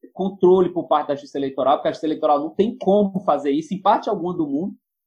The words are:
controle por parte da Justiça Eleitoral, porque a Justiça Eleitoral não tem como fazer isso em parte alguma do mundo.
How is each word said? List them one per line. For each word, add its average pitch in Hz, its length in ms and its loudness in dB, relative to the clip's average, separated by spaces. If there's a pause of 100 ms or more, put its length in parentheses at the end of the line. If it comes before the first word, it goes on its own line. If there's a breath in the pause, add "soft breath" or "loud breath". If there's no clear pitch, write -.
(140)
controle 185 580 2
por 170 160 -6
parte 151 220 0
da 143 60 0
Justiça - 220 -12
Eleitoral, 139 400 0
porque - 120 -4
a - 20 -2
Justiça - 160 -6
Eleitoral 151 320 0
não 156 140 -6
tem - 240 0
como 196 440 2
fazer 143 300 0
isso 156 220 -2
em 165 80 -8
parte 220 280 2
alguma 180 260 -4
do 165 120 -2
mundo. 147 280 -6 (320)